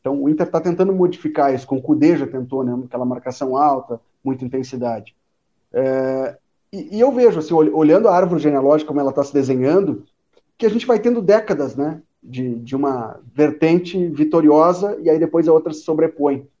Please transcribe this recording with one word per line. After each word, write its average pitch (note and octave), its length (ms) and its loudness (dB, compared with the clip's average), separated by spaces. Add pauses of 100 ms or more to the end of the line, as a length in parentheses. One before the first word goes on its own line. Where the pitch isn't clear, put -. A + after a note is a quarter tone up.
Então C#3 200 -4
o C#3 80 0
Inter D#3 220 0
tá E3 100 -2
tentando F#3 320 0
modificar D#3 600 0
isso, B2+ 120 -8
com C#3 100 -4
o C3 40 -4
Kudê D3+ 340 2
já C#3 120 -4
tentou, C3 360 -6
né, B2 220 -4
aquela B2 220 -6
marcação B2+ 500 -6
alta, C3+ 420 0 (240)
muita C3 220 -6
intensidade. B2 720 -8 (580)
É... C3 640 -2 (340)
e, F#3+ 260 -12
e A3 40 0
eu C4 100 4
vejo, A#3 280 4
assim, D#3 160 -4
ol-, D#3 200 4
olhando D#3+ 340 4
a F#3 60 4
árvore F3 280 0
genealógica, D3 460 2
como D3 120 -2
ela C#3 120 -2
tá C#3+ 120 -2
se C#3+ 80 -12
desenhando, C3+ 720 0 (540)
que A#3 80 0
a - 20 6
gente A3+ 160 -2
vai A#3 140 2
tendo A#3+ 240 0
décadas, F#3+ 520 0
né, D3+ 280 -6 (200)
de, B2 340 -8
de A#2+ 200 -10
uma C3 420 -4 (140)
vertente E3+ 760 0
vitoriosa, D#3 920 2
e E3 80 0
aí D#3+ 100 4
depois D#3+ 300 0
a E3 60 6
outra D#3+ 180 2
se D3+ 80 -12
sobrepõe. D3+ 640 -2 (140)